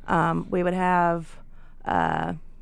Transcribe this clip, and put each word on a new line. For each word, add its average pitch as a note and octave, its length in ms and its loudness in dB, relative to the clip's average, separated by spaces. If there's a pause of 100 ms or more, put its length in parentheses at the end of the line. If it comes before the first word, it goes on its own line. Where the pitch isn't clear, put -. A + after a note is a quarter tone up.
Um, E3 420 2
we F3+ 140 2
would F3+ 100 2
have, F3 640 2 (480)
uh, E2 480 0 (280)